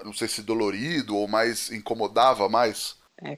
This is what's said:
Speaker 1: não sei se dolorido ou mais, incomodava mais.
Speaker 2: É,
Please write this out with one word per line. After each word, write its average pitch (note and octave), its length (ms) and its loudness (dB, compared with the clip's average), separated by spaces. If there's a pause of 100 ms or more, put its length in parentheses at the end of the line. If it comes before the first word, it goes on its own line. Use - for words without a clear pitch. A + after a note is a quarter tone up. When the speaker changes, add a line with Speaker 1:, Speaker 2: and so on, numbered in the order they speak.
Speaker 1:
não G#2 80 -12
sei A2+ 160 -4
se - 140 -6
dolorido A2 720 -2
ou G#2 120 0
mais, A2 440 0
incomodava A2+ 800 2
mais. A2+ 460 0 (220)
Speaker 2:
É, C#3+ 200 -12